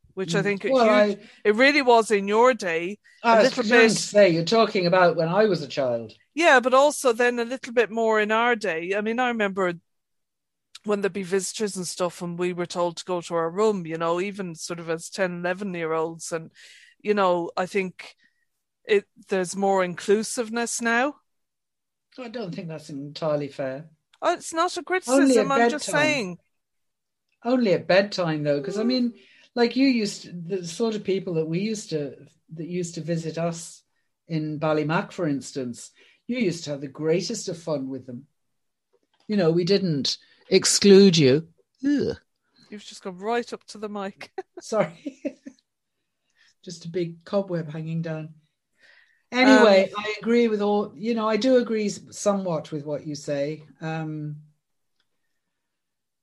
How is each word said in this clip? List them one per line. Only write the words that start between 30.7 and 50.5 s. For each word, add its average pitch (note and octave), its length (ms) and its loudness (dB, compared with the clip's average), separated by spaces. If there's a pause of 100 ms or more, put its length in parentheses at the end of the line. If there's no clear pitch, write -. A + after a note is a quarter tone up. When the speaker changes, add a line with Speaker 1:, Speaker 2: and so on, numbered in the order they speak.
Speaker 2:
of G#3 80 -8
people F#3+ 320 -4
that D#3+ 120 0
we E3 120 -2
used G#3+ 300 -6
to, D3 260 -6 (380)
that D#3+ 140 -12
used F3 280 -8
to D#3+ 60 -10
visit D#3+ 360 -6
us E3 460 -8 (440)
in D#3 320 -6
Ballymac, D#3 520 -2
for F3 160 -4
instance, C3 640 -6 (360)
you A#3+ 100 -4
used F3+ 280 -2
to D3 60 -8
have C#3 100 -8
the D3 60 -10
greatest D#3+ 600 -2
of F3 100 -8
fun C#3 320 -6
with C3 160 -12
them. B2+ 220 -14 (1000)
You G#3+ 100 0
know, E3 140 4
we F3 120 2
didn't F3+ 540 0 (320)
exclude F#3+ 680 8
you. D3+ 300 4 (380)
Ugh. B3+ 320 0 (520)
Speaker 1:
You've G#3 140 -18
just - 200 -20
gone F3+ 140 -12
right A3+ 360 -4
up G#3+ 140 -16
to - 100 -18
the G#3+ 120 -12
mic. G3+ 420 -10 (160)
<laughs> - 120 -20
Speaker 2:
Sorry. G#3+ 640 -4
<laughs> - 1400 -18
Just F3 220 -16
a E3 40 -12
big E3+ 340 -8
cobweb F3+ 460 -4
hanging D#3+ 320 -8
down. D#3+ 320 -8 (1000)
Anyway, G#3+ 580 6
Speaker 1:
Um, - 80 -16
Speaker 2:
I G#3+ 220 -6
agree A#3 280 2
with G#3+ 140 0